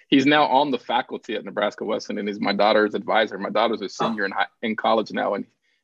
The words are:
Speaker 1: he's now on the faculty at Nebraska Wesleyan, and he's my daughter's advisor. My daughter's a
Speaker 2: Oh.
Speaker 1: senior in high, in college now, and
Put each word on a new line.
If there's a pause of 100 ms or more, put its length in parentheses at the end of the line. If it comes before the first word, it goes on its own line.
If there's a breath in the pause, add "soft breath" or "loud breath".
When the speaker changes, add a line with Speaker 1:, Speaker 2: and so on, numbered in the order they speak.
Speaker 1:
he's
now
on
the
faculty
at
Nebraska
Wesleyan,
and
he's
my
daughter's
advisor.
My
daughter's
a
Speaker 2:
Oh.
Speaker 1:
senior
in
high, (140)
in
college
now,
and (380)